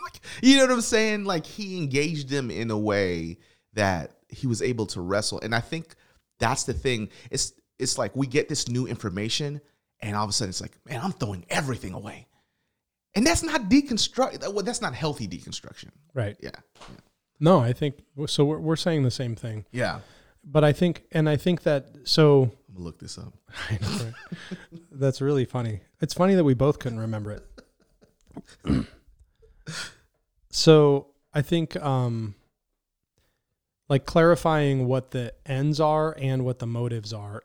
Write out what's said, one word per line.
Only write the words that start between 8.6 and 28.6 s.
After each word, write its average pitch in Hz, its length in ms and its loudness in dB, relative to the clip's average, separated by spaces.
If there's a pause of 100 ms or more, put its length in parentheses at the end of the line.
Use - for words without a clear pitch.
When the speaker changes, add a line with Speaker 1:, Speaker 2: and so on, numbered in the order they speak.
Speaker 1:
new 123 160 -2
information, 113 760 -6 (380)
and 104 160 -6
all 107 80 -2
of 104 60 -4
a 101 40 -4
sudden 101 160 -2
it's 92 120 -8
like, - 160 -16 (100)
"Man, 120 160 -10
I'm 190 80 -2
throwing 98 380 -6
everything 127 440 -6
away." 98 340 -14 (880)
And 214 100 4
that's 330 180 4
not 302 260 -2
deconstruct-, 247 720 2 (120)
well, 202 100 -2
that's - 180 -6
not 170 120 -2
healthy 131 340 -4
deconstruction. - 640 -14 (240)
Speaker 2:
Right. 107 260 -4
Speaker 1:
Yeah. - 120 -12 (280)
Yeah. - 60 -20 (540)
Speaker 2:
No, 165 200 6
I 123 140 2
think, 143 220 -2 (320)
so - 180 2
we're, 156 140 0
we're 160 180 0
saying 156 260 0
the 123 80 4
same 120 240 -6
thing. 107 360 -8
Speaker 1:
Yeah. 110 280 -4 (460)
Speaker 2:
But 151 180 2
I 147 80 6
think, 175 400 0
and 156 160 2
I 151 80 2
think 175 280 0
that, 143 240 0 (180)
so 147 380 8 (260)
Speaker 1:
I'm 104 60 -20
gonna 90 100 -10
look 80 140 -12
this - 180 -16
up. - 160 -16 (180)
Speaker 2:
<laughs> - 180 -10
I 110 120 -2
know, - 240 -4
right? 175 720 -16 (120)
That's 135 300 -2
really 135 240 0
funny. 113 360 -4 (180)
It's - 140 -4
funny 190 220 4
that 180 80 6
we 139 100 6
both 135 260 2
couldn't 117 200 -6
remember 107 320 -6 (1300)